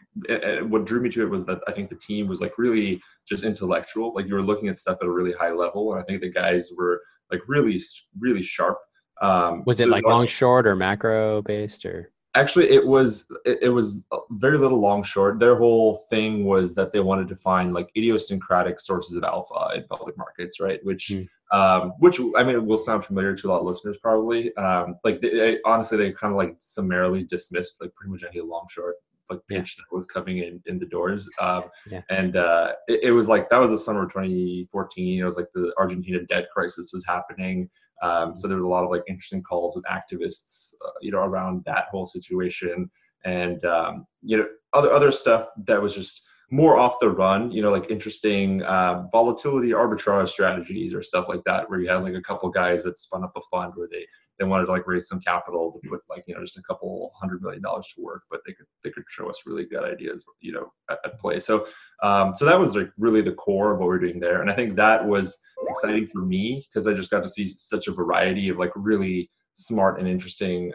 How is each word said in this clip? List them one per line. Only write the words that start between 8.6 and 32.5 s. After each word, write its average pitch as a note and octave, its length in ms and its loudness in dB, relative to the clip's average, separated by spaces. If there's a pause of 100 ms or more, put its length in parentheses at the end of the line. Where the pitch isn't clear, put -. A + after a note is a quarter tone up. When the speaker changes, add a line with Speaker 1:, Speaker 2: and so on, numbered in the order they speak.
Speaker 1:
Um, F2 440 2
Speaker 2:
Was A#2+ 140 4
it, A#2+ 40 4
Speaker 1:
so A#2+ 60 6
Speaker 2:
like, G#2 120 4
Speaker 1:
so A2+ 80 4
I - 20 6
Speaker 2:
long, A#2+ 140 6
short, B2 400 4
or G2+ 100 4
macro G#2+ 680 0
based, G#2 420 -6
or? F2 260 -10 (240)
Speaker 1:
Actually, C#3+ 360 6
it C3+ 160 8
was, C3 440 4 (140)
it, B2 160 2
it B2 80 4
was G#2+ 340 0 (280)
very C3 260 2
little C3 240 4
long, G2+ 220 4
short. G2 360 2
Their A#2 180 8
whole A2+ 400 6 (120)
thing G#2+ 380 0
was F#2 300 2
that F#2+ 140 2
they G#2 100 2
wanted F#2+ 280 2
to F#2 80 -10
find, F2+ 380 0
like, F2 200 -4
idiosyncratic G2+ 840 0
sources F2+ 360 -6
of E2+ 80 -4
alpha - 520 -4
in - 120 -10
public - 280 -12
markets, - 420 -14
right? F#2+ 240 -4
Which, F#2 260 -6
Speaker 2:
Hmm. F#2+ 160 -6 (280)
Speaker 1:
um, F#2 460 4
which, F3 200 6 (160)
I B2+ 80 6
mean, B2 220 0
will G#2+ 140 2
sound G#2+ 260 -2
familiar F#2+ 320 -2
to - 100 -8
a G2 40 0
lot F2 100 2
of E2 60 -4
listeners G2+ 320 -6
probably. A#2 580 0
Um, F2+ 480 -2
like, G#2+ 160 0
they, A#2 80 2
they, A2+ 380 2
honestly, A2 320 2
they G2 160 0
kinda, G#2 200 -4
like, F2+ 260 -2
summarily F#2 640 -2
dismissed, F2 580 -8
like, F2+ 120 -12
pretty G2 160 -14
much F2 140 -10
any F2 160 -10
long, E2 300 -10
short, F2 240 -8 (340)
like, F#2 120 -10 (100)
Speaker 2:
Yeah. G2 80 -4
Speaker 1:
pitch F2+ 180 -8
that - 180 -14
was F#2 120 -6
coming F#2 320 -6
in, F2 260 -8
in F2+ 140 -8
the F2+ 80 -8
doors. F#2+ 420 -4 (100)
Um, F2+ 260 -2 (260)
Speaker 2:
Yeah. F#2+ 180 -12
Speaker 1:
and, F#2+ 280 0
uh, E2+ 400 2 (120)